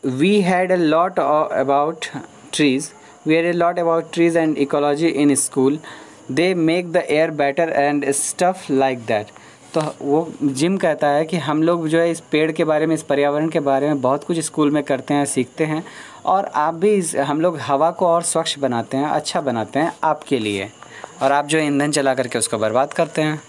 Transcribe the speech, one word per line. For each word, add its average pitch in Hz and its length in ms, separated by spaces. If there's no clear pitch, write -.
"We 180 360
had 185 240
a 185 140
lot 165 300
o-, 151 420
about 143 480
trees, 143 260
we 156 40
had 165 240
a 170 40
lot 175 200
about 165 380
trees 170 180
and 151 320
ecology 147 480
in 143 340
school, 139 280
they 165 380
make 175 220
the 170 100
air 156 260
better 147 360
and 143 300
stuff 175 680
like 135 280
that।" 110 240
तो 156 240
वो 151 320
Jim 151 340
कहता 151 300
है 147 180
कि 175 120
हम 151 260
लोग 170 240
जो 160 120
है 170 120
इस 165 80
पेड़ 156 320
के 165 120
बारे 156 220
में, 160 100
इस 151 80
पर्यावरण 143 460
के 160 100
बारे 139 280
में 143 140
बहुत 135 220
कुछ 170 160
school 151 320
में 151 120
करते 135 300
हैं, 143 120
सीखते 135 380
हैं 156 200
और 190 200
आप 156 280
भी 190 200
इस, 185 220
हम 143 260
लोग 165 180
हवा 143 320
को 175 160
और 170 140
स्वच्छ 165 380
बनाते 123 380
हैं, 143 80
अच्छा 151 360
बनाते 120 380
हैं 123 140
आपके 151 360
लिए, 104 300
और 135 100
आप 143 140
जो 151 120
है 156 80
ईंधन 143 260
चला 135 220
करके 123 260
उसको 113 180
बर्बाद 113 360
करते 160 280
हैं। 151 280